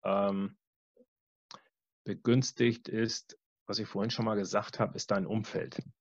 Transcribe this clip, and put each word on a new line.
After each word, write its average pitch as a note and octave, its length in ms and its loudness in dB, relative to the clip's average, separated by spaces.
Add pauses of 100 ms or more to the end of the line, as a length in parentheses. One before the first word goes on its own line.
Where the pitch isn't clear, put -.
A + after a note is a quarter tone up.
ähm, G2 540 2 (1500)
begünstigt A#2+ 840 2
ist, - 500 -4 (300)
was G#2+ 120 -4
ich G#2+ 80 -4
vorhin G#2+ 240 -2
schon A#2 140 -2
mal A2 100 2
gesagt G2+ 440 -2
habe, A2 160 2
ist - 160 -4
dein G2 140 2
Umfeld. - 560 -2 (200)